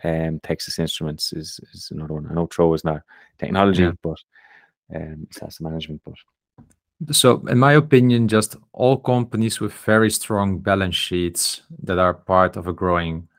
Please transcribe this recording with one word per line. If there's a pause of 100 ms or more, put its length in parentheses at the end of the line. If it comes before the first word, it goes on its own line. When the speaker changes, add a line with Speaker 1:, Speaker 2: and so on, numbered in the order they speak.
Speaker 1:
Um,
Texas
Instruments
is, (140)
is
another
one.
I
know
Tro
is
not (380)
technology,
Speaker 2:
Yeah. (100)
Speaker 1:
but, (720)
um,
it's
asset
management.
But
Speaker 2:
So,
in
my
opinion,
just (180)
all
companies
with
very
strong
balance
sheets (180)
that
are
part
of
a
growing, (120)